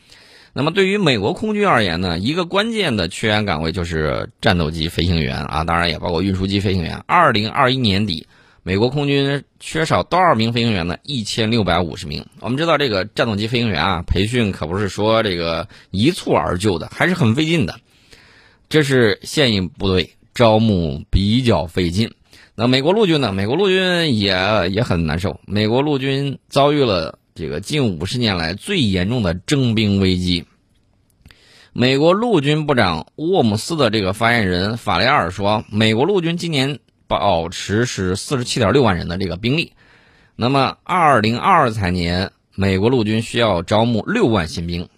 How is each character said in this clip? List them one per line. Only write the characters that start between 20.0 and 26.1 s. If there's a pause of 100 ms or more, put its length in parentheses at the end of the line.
招
募
比
较
费
劲。 (480)
那
美
国
陆
军
呢？
美
国
陆
军
也， (380)
也
很
难
受。
美
国
陆
军 (100)